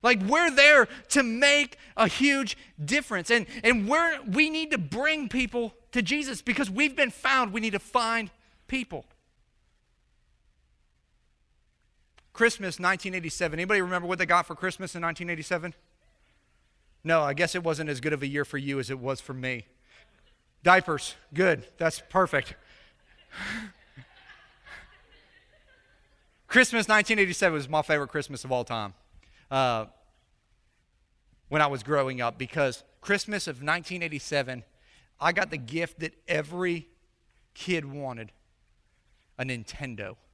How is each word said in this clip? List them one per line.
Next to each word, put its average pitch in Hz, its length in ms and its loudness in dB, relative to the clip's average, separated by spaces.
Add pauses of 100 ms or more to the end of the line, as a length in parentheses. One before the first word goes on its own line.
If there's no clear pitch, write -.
Like, 233 200 4
we're 302 300 6
there 277 360 8 (220)
to 277 140 4
make 277 540 2 (200)
a 220 100 6
huge 269 500 2 (260)
difference. 202 460 -2
And, 226 160 4 (180)
and 226 240 4
we're, 311 360 2
we 277 260 4
need 311 220 -2
to 294 60 0
bring 247 500 -2
people 240 460 -4 (180)
to 247 100 0
Jesus 262 400 -4
because 240 280 -2
we've 262 260 0
been 269 140 2
found. 262 420 0
We 220 80 -4
need 220 140 -4
to 196 60 -2
find 226 520 -2 (360)
people. 247 380 -8 (3250)
Christmas 202 480 0
nineteen 185 340 -2
eighty-seven. 165 460 -4
Anybody 190 220 0
remember 180 260 -4
what 180 100 -2
they 180 80 0
got 175 200 4
for 165 100 -12
Christmas 180 400 -8
in 175 60 -8
nineteen 170 280 -6
eighty-seven? 170 440 -6 (1300)
No, 160 180 2
I 143 120 -2
guess 165 200 0
it 180 120 -4
wasn't 156 240 -2
as 135 100 -4
good 151 140 -2
of 139 100 -4
a 139 40 -4
year 139 180 -4
for - 120 -10
you 139 220 -4
as 127 100 -6
it 135 80 -6
was 127 220 -6
for - 140 -14
me. 127 320 -6 (1000)
Diapers. 175 520 4 (180)
Good. 160 340 2 (100)
That's 160 320 -2
perfect. 175 460 0 (760)
<laughs> 214 380 -10 (2750)
Christmas 233 400 4
nineteen 214 320 4
eighty-seven 185 340 2
was 143 140 -4
my 151 140 0
favorite 147 260 0
Christmas 139 380 -8
of 131 80 -2
all 123 100 0
time, 110 300 -6 (580)
uh, 123 360 0 (1600)
when 151 120 2
I 147 60 6
was 135 160 -4
growing 131 380 0
up, 117 160 -2
because 131 480 -2 (160)
Christmas 202 460 -4
of 131 140 -12
nineteen 170 400 -4
eighty-seven, 139 600 -6 (560)
I 165 140 2
got 190 160 -2
the 165 80 -8
gift 143 420 -8
that 160 140 -8 (120)
every 170 640 -4 (640)
kid 170 300 -4
wanted, 131 480 -10 (1080)
a 127 60 -4
Nintendo. 117 720 -10 (180)